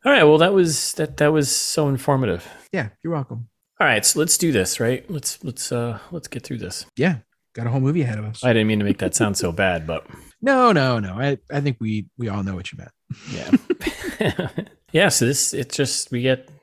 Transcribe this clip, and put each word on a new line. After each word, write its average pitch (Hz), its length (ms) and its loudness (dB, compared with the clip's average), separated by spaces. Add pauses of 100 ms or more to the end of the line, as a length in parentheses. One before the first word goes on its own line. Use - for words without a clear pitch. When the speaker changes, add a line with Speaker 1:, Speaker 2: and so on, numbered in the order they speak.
Speaker 1:
All 269 80 4
right, 226 120 6
well, 151 140 8
that 180 140 6
was, 175 420 2
that, 139 240 -4
that 151 140 4
was 151 180 2
so - 380 0
informative. 131 580 0 (260)
Speaker 2:
Yeah, 151 160 -4 (160)
you're 165 80 -4
welcome. 123 360 -6 (320)
Speaker 1:
All 160 60 4
right, 113 180 2
so - 140 0
let's 160 180 2
do 170 160 2
this, 95 280 0
right? 123 280 0
Let's, - 360 -8
let's, - 280 -10
uh, 117 260 -4 (120)
let's 170 180 -12
get - 140 -10
through 127 160 -10
this. 95 260 -10 (120)
Speaker 2:
Yeah, 147 220 2 (360)
got 117 140 -6
a - 20 -2
whole 135 100 0
movie 147 220 0
ahead 113 160 -4
of 107 60 -8
us. 107 200 -10
Speaker 1:
I 123 80 4
didn't 110 140 4
mean 107 140 2
to 104 40 0
make 101 140 0
that 92 160 -2
sound 101 240 0
so 87 140 -2
bad, 87 340 0
but 80 180 -6 (200)
Speaker 2:
<laughs> - 180 -20
No, 254 300 4
no, 131 260 2
no. 95 160 -6
I, 135 240 -2 (140)
I 143 80 -2
think 143 200 -2
we, 107 260 -4 (120)
we 117 100 -4
all 101 140 -4
know 95 140 -4
what 92 160 -10
you - 60 -16
meant. - 120 -20 (400)
Speaker 1:
Yeah. - 1160 -2 (100)
<laughs> - 60 -6 (280)
Yeah, 175 160 4
so - 180 2
this, 143 260 0
it's - 240 -6
just, - 360 -2
we 120 100 -2
get 127 260 0 (140)